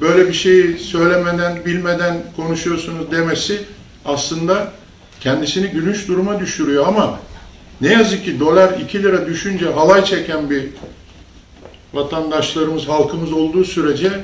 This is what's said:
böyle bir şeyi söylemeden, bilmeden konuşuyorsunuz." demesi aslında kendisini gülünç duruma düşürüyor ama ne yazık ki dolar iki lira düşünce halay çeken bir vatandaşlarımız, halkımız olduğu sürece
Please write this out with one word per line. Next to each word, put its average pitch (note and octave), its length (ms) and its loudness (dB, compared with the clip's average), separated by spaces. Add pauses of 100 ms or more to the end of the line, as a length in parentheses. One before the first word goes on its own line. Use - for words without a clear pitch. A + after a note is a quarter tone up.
böyle F3 280 6
bir E3+ 40 -2
şeyi F3+ 460 4
söylemeden, F3 840 0
bilmeden F3 520 -2 (200)
konuşuyorsunuz." E3 760 -4
demesi E3 500 -2 (440)
aslında E3 680 -2 (480)
kendisini D3+ 460 -2
gülünç F#3 420 -2
duruma F#3+ 320 -2
düşürüyor D3 460 0
ama G3+ 340 0 (600)
ne D3+ 120 2
yazık G3+ 320 4
ki B2+ 160 -4
dolar F3+ 380 4
iki G3 240 -6
lira F#3 240 2
düşünce E3 460 -4
halay F#3 320 4
çeken D#3 460 -4
bir C#3 140 -2 (1300)
vatandaşlarımız, D#3 960 -2
halkımız D3+ 440 0
olduğu D#3+ 320 2
sürece D#3+ 460 0 (140)